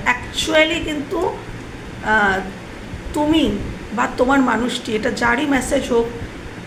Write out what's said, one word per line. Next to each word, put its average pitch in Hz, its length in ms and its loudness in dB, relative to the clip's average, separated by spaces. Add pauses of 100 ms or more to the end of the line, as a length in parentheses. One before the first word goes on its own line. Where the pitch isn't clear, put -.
Actually 311 800 2
কিন্তু, 330 520 -2 (680)
আহ, 208 340 4 (760)
তুমি 294 440 4 (380)
বা 247 120 2 (100)
তোমার 269 220 6
মানুষটি, 233 560 0
এটা 220 160 0
যারই 240 340 2
মেসেজ 269 460 2
হোক, 233 360 0 (400)